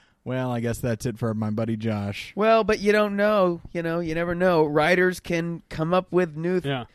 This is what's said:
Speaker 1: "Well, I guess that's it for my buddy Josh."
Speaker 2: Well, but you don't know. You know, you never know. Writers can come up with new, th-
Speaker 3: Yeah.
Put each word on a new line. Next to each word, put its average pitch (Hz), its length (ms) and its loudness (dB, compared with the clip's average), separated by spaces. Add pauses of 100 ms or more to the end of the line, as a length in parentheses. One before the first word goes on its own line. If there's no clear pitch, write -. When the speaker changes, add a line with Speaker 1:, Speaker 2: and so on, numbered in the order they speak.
(240)
Speaker 1:
"Well, 127 260 -4
I 120 80 -2
guess 117 200 -2
that's 120 280 -4
it 113 100 -6
for 113 180 -2
my 107 160 -2
buddy 113 260 -2
Josh." 107 580 -4
Speaker 2:
Well, 220 300 4
but 214 160 0
you 202 100 0
don't 208 240 2
know. 202 460 2 (100)
You 170 120 -6
know, 165 180 -2
you 160 160 -4
never 175 180 -2
know. 175 300 4
Writers 175 560 2
can 170 480 -4
come 165 260 -2
up 185 160 0
with 170 260 0
new, 175 240 -2
th- 156 80 -6
Speaker 3:
Yeah. 131 160 -4 (100)